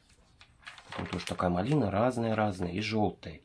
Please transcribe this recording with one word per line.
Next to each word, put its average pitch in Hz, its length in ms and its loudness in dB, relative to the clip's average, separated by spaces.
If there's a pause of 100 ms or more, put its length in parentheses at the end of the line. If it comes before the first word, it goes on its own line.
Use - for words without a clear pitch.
(960)
Там 92 120 -4
тоже 90 180 -4
такая 90 240 0
малина 104 420 2
разная-разная, 107 800 0
и 90 80 -4
желтая, 104 640 -2